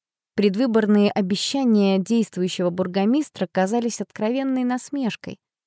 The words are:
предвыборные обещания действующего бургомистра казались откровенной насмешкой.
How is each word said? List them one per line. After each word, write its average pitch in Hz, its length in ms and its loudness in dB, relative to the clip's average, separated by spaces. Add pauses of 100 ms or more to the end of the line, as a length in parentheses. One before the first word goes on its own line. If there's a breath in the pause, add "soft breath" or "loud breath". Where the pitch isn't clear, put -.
(360)
предвыборные 208 760 2
обещания 208 880 2
действующего 185 680 0
бургомистра 190 840 -2
казались 214 500 -2
откровенной 254 640 -2
насмешкой. 247 760 -6 (280)